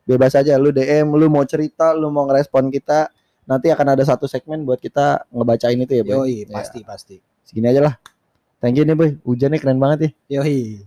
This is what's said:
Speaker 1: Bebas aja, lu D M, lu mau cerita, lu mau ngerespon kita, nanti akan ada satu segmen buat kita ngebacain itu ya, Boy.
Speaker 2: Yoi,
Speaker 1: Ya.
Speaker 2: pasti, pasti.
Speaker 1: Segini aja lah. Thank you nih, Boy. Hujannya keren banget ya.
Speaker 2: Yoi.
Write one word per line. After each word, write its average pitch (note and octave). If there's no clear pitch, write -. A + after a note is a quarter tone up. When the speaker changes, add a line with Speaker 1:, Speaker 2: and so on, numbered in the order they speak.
Speaker 1:
Bebas C3
aja, C#3+
lu C#3+
D C3
M, D3+
lu D#3
mau C#3+
cerita, D#3+
lu D#3
mau C#3+
ngerespon C3+
kita, D3
nanti C3
akan C#3+
ada C3+
satu C#3
segmen D3+
buat B2+
kita C#3+
ngebacain A#2+
itu B2+
ya, A2+
Boy. G2+
Speaker 2:
Yoi, C3
Speaker 1:
Ya. G#2
Speaker 2:
pasti, A2+
pasti. G2
Speaker 1:
Segini A2+
aja C#3
lah. C#3
Thank B2
you D3+
nih, D#3
Boy. D#3+
Hujannya C#3
keren C3
banget C#3+
ya. C#3
Speaker 2:
Yoi. A#2